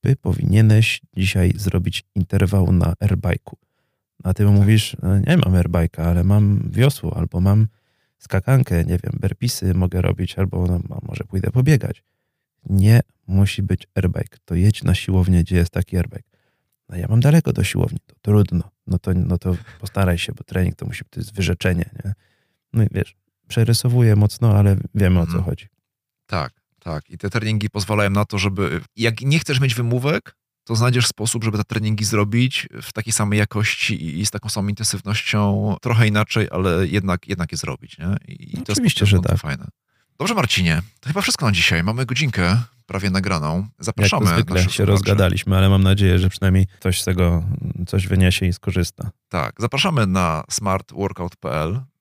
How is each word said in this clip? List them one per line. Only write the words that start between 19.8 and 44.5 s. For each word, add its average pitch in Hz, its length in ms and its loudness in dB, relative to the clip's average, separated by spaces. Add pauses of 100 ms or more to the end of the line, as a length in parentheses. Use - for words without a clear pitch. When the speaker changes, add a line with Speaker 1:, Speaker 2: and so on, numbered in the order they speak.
Speaker 1:
się, - 160 -8
bo - 100 -18
trening 90 320 -2
to - 100 -10
musi - 180 -10
być, - 60 -18
to - 100 -12
jest - 160 -12
wyrzeczenie, 87 540 -2 (160)
nie? 101 80 -6 (600)
No 113 100 4
i 101 80 2
wiesz, - 240 -6 (320)
przerysowuję 117 680 2
mocno, 104 420 2
ale 101 200 4 (180)
wiemy, 90 240 4
o 85 60 2
co 82 60 -6
Speaker 2:
Mhm. 87 120 0
Speaker 1:
chodzi. 82 240 -6 (600)
Speaker 2:
Tak, - 260 -6 (260)
tak. 78 300 -10
I 87 80 -16
te 101 120 -6
treningi 107 400 -2
pozwalają 104 400 -2
na 104 160 0
to, 104 120 -6
żeby, 92 440 -2 (140)
jak 113 260 -2
nie 143 180 0
chcesz 135 220 -2
mieć 127 140 0
wymówek, 123 600 -2 (280)
to 113 120 -4
znajdziesz 120 320 2
sposób, 110 360 -6
żeby 107 140 -2
te 107 60 -2
treningi 107 420 -4
zrobić 110 600 0 (140)
w - 120 -18
takiej 110 200 -6
samej 104 260 0
jakości 104 680 -2
i, 80 140 -6
i 104 60 -2
z - 60 -4
taką 107 180 -10
samą 101 180 -4
intensywnością, 101 1120 -2
trochę 113 260 4
inaczej, 104 440 0
ale 92 360 0
jednak, 90 400 -4
jednak 85 240 -6
je - 60 -8
zrobić, - 400 -12
nie? 87 180 -4 (120)
I, - 160 -18
i - 80 -16
to - 80 -10
jest - 100 -12
Speaker 1:
Oczywiście, 226 300 0
Speaker 2:
pod 101 100 2
tym - 20 4
Speaker 1:
że 98 60 6
Speaker 2:
kątem 90 140 0
Speaker 1:
tak. - 100 0
Speaker 2:
fajne. 69 260 -8 (520)
Dobrze, 254 140 -2
Marcinie, 90 480 0 (180)
to - 100 -12
chyba 180 120 -2
wszystko - 240 -2
na 107 60 4
dzisiaj. 85 320 0
Mamy 117 220 -2
godzinkę, 117 520 0 (360)
prawie 98 160 -4
nagraną. 92 580 -2 (120)
Zapraszamy - 460 0
Speaker 1:
Jak 87 60 4
to 85 40 0
zwykle 85 200 0